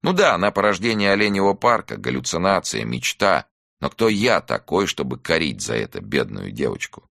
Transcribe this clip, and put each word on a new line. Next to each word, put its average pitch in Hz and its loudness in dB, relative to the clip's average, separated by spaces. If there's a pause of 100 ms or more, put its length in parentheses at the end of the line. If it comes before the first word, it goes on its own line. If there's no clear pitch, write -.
Ну 185 2
да, 175 4
она 95 2
порождение 101 2
Оленьего 98 2
парка, 113 0
галлюцинация, 85 -2
мечта. 62 0 (340)
Но 69 -4
кто 117 0
я 107 2
такой, 85 -2
чтобы 64 -6
корить 80 -2
за 57 -6
это 53 -6
бедную 50 -4
девочку? - -6 (120)